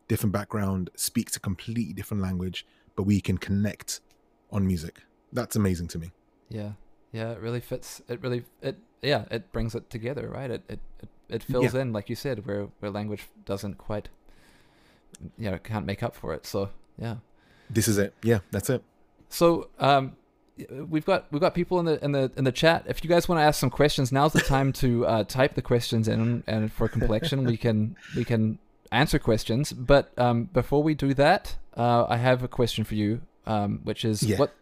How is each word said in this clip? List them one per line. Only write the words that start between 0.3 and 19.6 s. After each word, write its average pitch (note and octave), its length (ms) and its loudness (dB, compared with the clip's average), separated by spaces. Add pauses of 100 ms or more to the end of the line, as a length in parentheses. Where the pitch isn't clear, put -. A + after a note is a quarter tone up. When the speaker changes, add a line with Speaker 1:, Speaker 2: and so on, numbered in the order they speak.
Speaker 1:
background, G2 640 -2
speaks - 400 -4
a - 40 -12
completely G2+ 540 -6
different G2+ 280 -6
language, F#2 440 -4 (300)
but G2+ 80 -2
we G2 180 4
can F#2 160 0
connect - 640 -2 (500)
on G2+ 160 0
music. E2+ 360 -4 (280)
That's A#2+ 240 -4
amazing F#2 340 2
to F2 100 -8
me. E2 120 -12 (380)
Speaker 2:
Yeah. G#2+ 220 -8 (400)
Yeah, A2+ 200 -8
it A2+ 80 -10
really A#2 220 -4
fits. - 460 -10
It A#2+ 140 -8
really, B2 220 -2 (180)
it, C3+ 160 -6 (240)
yeah, B2 300 0
it A2+ 200 -6
brings A2+ 220 -4
it - 160 -10
together, A2+ 380 -8
right? B2+ 240 -8
It, A2 160 -8
it, - 120 -12 (220)
it, - 80 -16 (200)
it A2+ 140 -6
fills B2 300 2
Speaker 1:
Yeah. B2+ 80 0
Speaker 2:
in, B2 120 -4
like G#2 160 -6
you A#2+ 60 -4
said, A#2 300 -6
where, G2+ 220 -4 (120)
where G2+ 120 -6
language G#2 360 -8 (180)
doesn't G2 340 -6
quite, G#2 300 -8 (1300)
you G#2+ 140 -6
know, F#2 80 -4
can't G#2+ 300 -6
make G2 160 -4
up A#2+ 120 -6
for - 200 -8
it. - 100 -14
So, G2 240 -4 (300)
yeah. A2+ 160 -8 (560)
Speaker 1:
This G#2 160 2
is G#2 100 2
it. G2+ 240 0
Yeah, A2 180 4 (120)
that's G2+ 180 -2
it. B2+ 140 0 (460)
Speaker 2:
So, - 400 2 (100)